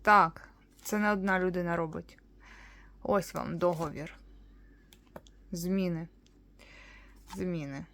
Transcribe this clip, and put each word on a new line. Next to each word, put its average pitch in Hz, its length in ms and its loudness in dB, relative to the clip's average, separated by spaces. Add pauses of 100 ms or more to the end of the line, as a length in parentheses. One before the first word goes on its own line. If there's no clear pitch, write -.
Так, 190 480 6 (400)
це 208 80 0
не 208 140 2
одна 190 280 0
людина 175 360 0
робить. 165 420 -6 (840)
Ось 196 300 0
вам 151 240 -6
договір. 160 580 -2 (1400)
Зміни. 175 560 -2 (1300)
Зміни. 165 580 -6